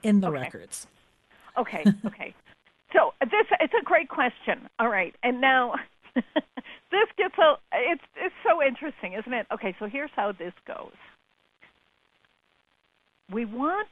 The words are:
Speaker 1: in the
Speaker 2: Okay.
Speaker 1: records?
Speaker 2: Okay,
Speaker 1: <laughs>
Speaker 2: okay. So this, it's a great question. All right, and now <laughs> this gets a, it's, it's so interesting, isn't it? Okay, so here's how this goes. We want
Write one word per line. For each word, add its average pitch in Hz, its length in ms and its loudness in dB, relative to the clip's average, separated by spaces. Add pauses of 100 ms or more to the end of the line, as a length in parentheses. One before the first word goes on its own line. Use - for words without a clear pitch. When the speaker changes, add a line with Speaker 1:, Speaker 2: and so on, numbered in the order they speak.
Speaker 1:
in 208 160 6
the 185 80 0
Speaker 2:
Okay. 147 120 -2
Speaker 1:
records? - 460 -12 (720)
Speaker 2:
Okay, 202 240 -4 (120)
Speaker 1:
<laughs> - 120 -8
Speaker 2:
okay. - 260 -10 (600)
So - 280 4
this, 403 260 2 (140)
it's 320 200 0
a - 40 -10
great 330 240 2
question. - 600 -4 (100)
All 226 100 2
right, 190 340 -2
and 247 180 -2
now 262 340 4 (200)
<laughs> - 200 -20
this - 920 -2 (100)
gets 392 220 -2
a, 311 160 8 (180)
it's, 311 300 -2 (140)
it's 370 180 -6 (100)
so 339 180 4
interesting, 262 500 -4
isn't 214 200 -8
it? 226 200 -6
Okay, 202 260 -6
so 214 80 -8
here's 277 300 -8
how 208 160 -2
this 175 200 -10 (140)
goes. - 240 -14 (2500)
We 233 120 -4
want 294 480 -4